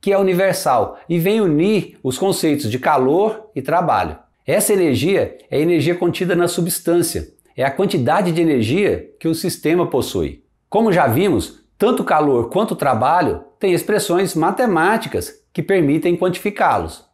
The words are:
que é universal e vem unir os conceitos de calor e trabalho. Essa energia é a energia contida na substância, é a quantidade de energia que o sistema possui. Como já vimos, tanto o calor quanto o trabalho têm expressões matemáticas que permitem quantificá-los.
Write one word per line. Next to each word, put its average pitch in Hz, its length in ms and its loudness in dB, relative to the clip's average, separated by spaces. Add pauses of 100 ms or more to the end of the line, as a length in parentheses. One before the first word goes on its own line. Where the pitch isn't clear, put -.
que 196 100 -2
é 202 60 4
universal 180 880 0
e 170 120 0
vem 202 240 2
unir 180 600 2
os 127 140 -4
conceitos 160 540 0
de 123 80 -4
calor 151 760 0
e 147 60 -6
trabalho. 123 560 -2 (300)
Essa 202 260 0
energia 156 640 0 (140)
é - 80 -2
a - 20 2
energia 165 340 2
contida 175 400 -2
na 175 140 2
substância, 170 800 -2 (260)
é 127 80 -4
a 135 80 0
quantidade 175 640 0
de 160 80 0
energia 156 680 0 (100)
que - 80 -4
o 165 60 0
sistema 165 520 -2
possui. 95 560 -4 (240)
Como 220 240 2
já 165 160 2
vimos, 131 560 0 (140)
tanto 233 260 0
o - 40 -4
calor 143 420 2
quanto 208 220 -2
o 160 60 -4
trabalho 131 680 0 (140)
têm 190 160 0
expressões 185 600 -2
matemáticas 190 1080 -2 (100)
que - 100 -6
permitem 170 540 2
quantificá-los. 180 960 -2